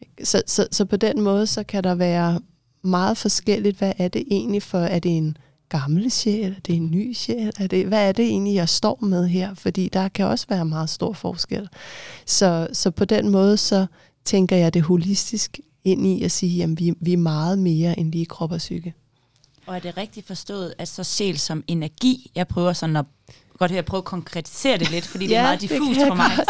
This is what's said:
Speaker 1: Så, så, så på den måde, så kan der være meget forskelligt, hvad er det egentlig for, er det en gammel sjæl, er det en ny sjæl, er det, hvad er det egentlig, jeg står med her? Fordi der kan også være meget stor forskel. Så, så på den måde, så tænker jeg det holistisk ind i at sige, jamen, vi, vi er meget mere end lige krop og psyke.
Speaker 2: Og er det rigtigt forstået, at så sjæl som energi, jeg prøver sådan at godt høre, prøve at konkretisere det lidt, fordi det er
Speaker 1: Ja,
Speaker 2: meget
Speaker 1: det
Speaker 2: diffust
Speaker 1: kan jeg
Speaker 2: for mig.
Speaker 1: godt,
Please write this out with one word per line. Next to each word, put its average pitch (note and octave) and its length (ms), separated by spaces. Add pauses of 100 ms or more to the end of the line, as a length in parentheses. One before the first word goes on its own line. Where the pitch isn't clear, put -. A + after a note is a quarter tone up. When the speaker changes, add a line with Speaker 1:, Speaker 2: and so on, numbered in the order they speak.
(240)
Speaker 1:
Så, - 240
så, - 240
så G3+ 140
på G#3 100
den G#3+ 260
måde, G3+ 260
så G#3+ 160
kan G3 200
der F3+ 120
være F3 440 (440)
meget F#3 340
forskelligt, G3+ 600
hvad G3 200
er F3+ 100
det A3 240
egentlig G3+ 320
for, - 160
er E3+ 200
det E3+ 180
en D#3 200 (320)
gammel D#3+ 420
sjæl, G#3 400
er G3 160
det E3+ 80
en E3 160
ny A3 220
sjæl, A3+ 460
er F#3+ 80
det, F#3 180
hvad G#3 220
er F#3+ 40
det A#3 140
egentlig, G3+ 300
jeg E3+ 140
står - 320
med F3+ 260
her? F#3 260
Fordi F#3 400
der F#3+ 140
kan G3 180
også A3 240
være F3 160
meget D#3+ 240
stor - 240
forskel. F3+ 540 (580)
Så, E3+ 480
så - 180
på G3 140
den G#3 240
måde, G3+ 280
så G3 280 (400)
tænker F#3+ 300
jeg E3 180
det F3 80
holistisk F3+ 760 (240)
ind F#3+ 240
i F#3 160
at F3+ 80
sige, F3 260
jamen, E3 220
vi, E3+ 220
vi F3 120
er F3 40
meget E3 420
mere E3+ 400
end D#3+ 120
lige E3 140
krop E3 260
og E3 60
psyke. E3+ 360 (760)
Speaker 2:
Og F#3 80
er F3+ 40
det F3 180
rigtigt G#3 300
forstået, F#3+ 500
at C3+ 100
så - 160
sjæl F#3+ 340
som D#3 300
energi, F3 680
jeg F3+ 120
prøver F3 260
sådan D#3+ 220
at C#3+ 100 (520)
godt F3+ 140
høre, F3+ 120
prøve F#3+ 160
at F#3 60
konkretisere F3+ 720
det D#3+ 140
lidt, E3+ 160
fordi F#3+ 200
det A3 80
er A#3 40
Speaker 1:
Ja, B3 60
Speaker 2:
meget C#4 160
Speaker 1:
det G3+ 80
Speaker 2:
diffust C#4+ 240
Speaker 1:
kan C4+ 60
jeg C#4+ 80
Speaker 2:
for F#3 80
mig. - 200
Speaker 1:
godt, - 140